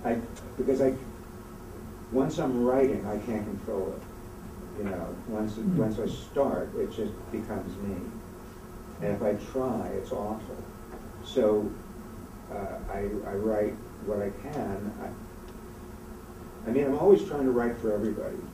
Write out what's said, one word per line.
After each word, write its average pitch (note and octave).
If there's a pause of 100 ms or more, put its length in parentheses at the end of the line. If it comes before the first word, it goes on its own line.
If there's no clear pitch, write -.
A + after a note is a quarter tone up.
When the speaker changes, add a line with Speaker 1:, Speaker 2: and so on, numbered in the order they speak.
Speaker 1:
I, A#3+ (400)
because C3
I, C3 (1160)
once C#3+
I'm B2+
writing, B2+
I G#2
can't G#2+
control G2
it. - (800)
You G2
know, F2 (120)
once G#2+
it, A2+
Speaker 2:
Hmm. F3+
Speaker 1:
once A2
I G#2
start, -
it -
just G#2 (200)
becomes G#2+
me. G2 (1040)
And G#2
if G2+
I G#2 (180)
try, B2
it's -
awful. G#2+ (680)
So, G#2+ (840)
uh, G2 (160)
I, G2 (300)
I G2
write G#2 (320)
what G2+
I G2+ (240)
can. G2+ (120)
I, - (1600)
I -
mean, C#3+
I'm C#3
always F#3+
trying C#3+
to B2+
write A#2+
for A2
everybody G#2 (160)